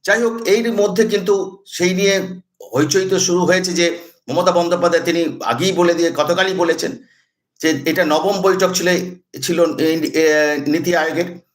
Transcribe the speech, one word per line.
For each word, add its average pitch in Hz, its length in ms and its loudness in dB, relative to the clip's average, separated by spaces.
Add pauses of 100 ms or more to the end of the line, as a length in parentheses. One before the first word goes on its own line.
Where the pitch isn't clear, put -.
যাই 220 180 2
হোক, 233 240 -4
এর 226 260 2
মধ্যে 202 320 2
কিন্তু 196 600 -2
সেই 180 280 0
নিয়ে 196 280 2 (520)
হইচই 147 340 0
তো 185 100 0
শুরু 175 260 0
হয়েছে 185 280 0
যে 170 260 0 (300)
মমতা 175 240 2
বন্দ্যোপাধ্যায় 170 520 2
তিনি 165 400 -2
আগেই 143 280 0
বলে 170 220 4
দিয়ে, 170 160 0
গতকালই 180 440 0
বলেছেন 165 420 -2 (640)
যে 139 260 0
এটা 165 180 0
নবম 160 360 0
বৈঠক 185 320 2
ছিল, 170 160 -2 (540)
ছিল 165 360 0
এই, 160 180 0
এ, 151 600 2 (100)
নীতি 170 300 0
আয়োগের। 165 580 -4